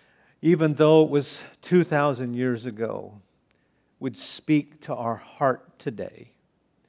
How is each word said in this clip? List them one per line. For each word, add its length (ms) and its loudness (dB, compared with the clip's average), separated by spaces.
even 320 4
though 300 6
it 60 0
was 340 -4
two 240 2
thousand 480 -2
years 320 -4
ago, 560 -10
would 180 -8
speak 640 -4
to 120 -10
our 220 -6
heart 640 -6
today. 520 -12